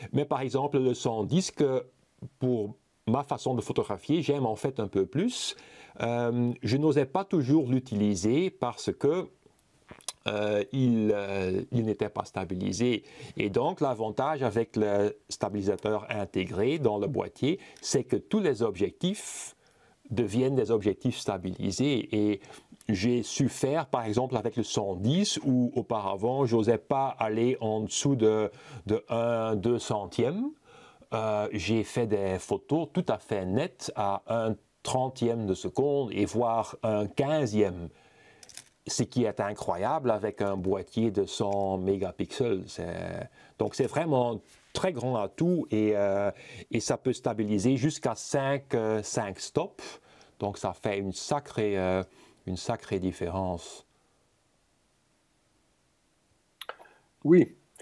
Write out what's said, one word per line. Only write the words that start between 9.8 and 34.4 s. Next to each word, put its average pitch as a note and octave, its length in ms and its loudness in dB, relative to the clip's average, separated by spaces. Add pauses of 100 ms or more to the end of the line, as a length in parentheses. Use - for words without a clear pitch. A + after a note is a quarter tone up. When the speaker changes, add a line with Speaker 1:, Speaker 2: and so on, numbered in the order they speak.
Speaker 1:
euh, G#2 420 0
il, A#2 420 2
euh, G2 500 -2 (100)
il A#2 140 0
n'était G#2 220 -2
pas G2+ 160 -6
stabilisé. G2 800 -2 (340)
Et G#2 140 -2
donc, C#3+ 300 -2
l'avantage C3 640 -2
avec A2+ 320 0
le G#2 420 2 (100)
stabilisateur G#2 840 -2
intégré G#2 680 -2
dans A2+ 200 2
le G2+ 100 0
boîtier, C3+ 500 -2 (220)
c'est - 240 0
que - 100 0
tous G3+ 240 0
les C#3 240 2
objectifs - 960 -2 (540)
deviennent A#2+ 440 2
des A2+ 160 2
objectifs G#2+ 480 2
stabilisés. G2 920 -2
Et G#2 280 2 (480)
j'ai A2 360 2
su - 240 0
faire, C#3+ 380 -2
par B2 180 -2
exemple, B2 320 0
avec A2 200 -2
le A2+ 60 0
cent G2 320 -2
dix, C#3+ 500 0
où B2 300 2
auparavant, A2 680 0
j'osais A2+ 340 4
pas C3+ 300 -2 (100)
aller A2+ 420 2
en A2 200 -2
dessous C3+ 340 0
de, A2 360 4 (360)
de - 220 0
un A2+ 480 0
deux A#2 240 2
centièmes. B2 680 -2 (640)
Euh, G#2+ 380 -2
j'ai G#2 300 0
fait A#2+ 240 -2
des G2 320 0
photos C#3+ 540 -2
tout - 160 0
à G#2 100 0
fait G2 260 -4
nettes A#2 520 -2
à G2+ 320 -2
un A2+ 260 0 (280)